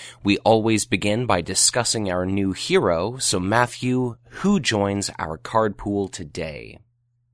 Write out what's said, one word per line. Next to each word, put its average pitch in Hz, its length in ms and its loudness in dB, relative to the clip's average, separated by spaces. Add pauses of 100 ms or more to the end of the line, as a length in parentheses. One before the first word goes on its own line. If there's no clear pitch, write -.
(220)
We 98 180 2
always 110 440 4
begin 104 400 0
by 101 160 2
discussing 101 720 0
our 90 160 0
new 95 260 0
hero, 110 640 0
so 107 240 -2
Matthew, 123 760 0 (120)
who 196 320 0
joins 101 580 0
our 80 200 -6
card 110 400 0
pool 101 300 -2
today? 73 720 -10 (540)